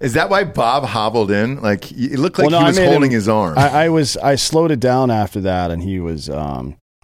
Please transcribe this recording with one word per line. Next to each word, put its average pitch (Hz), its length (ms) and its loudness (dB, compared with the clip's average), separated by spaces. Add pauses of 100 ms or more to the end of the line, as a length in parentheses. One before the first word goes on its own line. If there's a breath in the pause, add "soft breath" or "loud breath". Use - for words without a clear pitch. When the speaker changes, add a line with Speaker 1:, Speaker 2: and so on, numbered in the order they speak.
Speaker 1:
Is 127 140 -2
that 170 160 0
why 196 140 2
Bob 135 420 0
hobbled 107 440 0
in? 113 300 0
Like, 104 240 -2
y-, - 280 -6
it 135 60 -4
looked - 200 -2
like 147 120 4
Speaker 2:
well, - 20 0
no, 170 80 4
Speaker 1:
he 165 40 4
Speaker 2:
I 170 40 4
Speaker 1:
was 185 100 2
Speaker 2:
made 180 100 4
Speaker 1:
holding 143 220 4
Speaker 2:
him, 120 60 0
Speaker 1:
his 104 120 -2
arm. 104 300 0
Speaker 2:
I, 143 260 2
I 165 60 2
was, 160 260 0
I 139 200 0
slowed 160 340 0
it 135 100 -2
down 127 300 2
after 107 320 -2
that, 90 280 -2
and 85 120 -6
he 95 180 -4
was, 80 300 -8
um, 71 460 -8 (260)